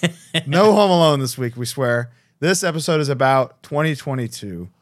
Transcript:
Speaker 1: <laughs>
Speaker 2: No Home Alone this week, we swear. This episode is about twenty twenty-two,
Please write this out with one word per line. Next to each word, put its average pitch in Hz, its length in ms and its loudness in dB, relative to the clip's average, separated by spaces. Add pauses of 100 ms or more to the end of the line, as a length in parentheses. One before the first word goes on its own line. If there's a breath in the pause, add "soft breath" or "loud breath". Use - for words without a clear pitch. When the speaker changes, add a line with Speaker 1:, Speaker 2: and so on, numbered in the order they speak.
Speaker 1:
<laughs> 165 400 -8
Speaker 2:
No 190 280 4
Home 208 160 4
Alone 160 300 4
this 127 180 -6
week, 120 180 -6
we 123 80 -6
swear. 120 480 -2 (260 soft breath)
This 175 240 0
episode 160 380 -2
is 143 80 -2
about 131 540 0
twenty 151 340 -2
twenty-two, 110 720 -8 (140)